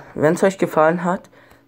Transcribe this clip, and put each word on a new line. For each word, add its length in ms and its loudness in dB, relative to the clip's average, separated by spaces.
wenn's 280 0
euch 160 0
gefallen 460 0
hat, 260 -4